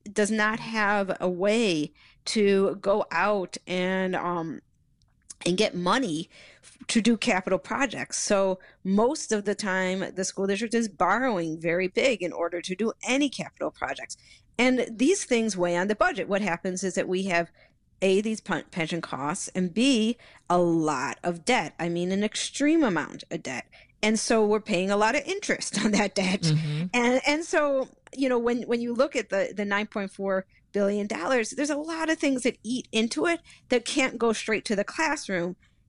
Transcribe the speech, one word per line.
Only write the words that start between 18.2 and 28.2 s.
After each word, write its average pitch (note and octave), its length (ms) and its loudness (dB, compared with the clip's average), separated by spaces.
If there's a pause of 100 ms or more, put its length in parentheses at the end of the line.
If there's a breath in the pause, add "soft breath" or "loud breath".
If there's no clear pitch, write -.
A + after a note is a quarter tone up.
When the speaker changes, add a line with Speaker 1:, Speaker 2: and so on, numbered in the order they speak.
Speaker 1:
these A3 180 -4
pen-, D#3 320 -4
pension E3 300 -4
costs, D3 480 -6
and F3+ 240 -2
B, A#3 440 2 (320 loud breath)
a F3 80 4
lot D#3 640 2
of E3+ 200 -4
debt. A3+ 340 0
I E3+ 120 -4
mean, F3 220 -2
an G3 120 0
extreme D4 580 0
amount F3 480 -2
of E3 140 -8
debt. A#3+ 220 -8 (360 loud breath)
And A3 180 4
so A3 260 4
we're G#3 160 2
paying F#3+ 280 0
a G3+ 80 2
lot G#3+ 180 2
of C#4+ 100 -2
interest F4+ 540 -4
<laughs> G#3+ 40 0
on A3 80 0
that G3+ 240 2
debt. F#3 260 0
Speaker 2:
Mm-hmm. D#3 520 0
Speaker 1:
And, B3 340 2
and D4+ 160 0
so, C#4+ 460 0 (260)
you C4 140 0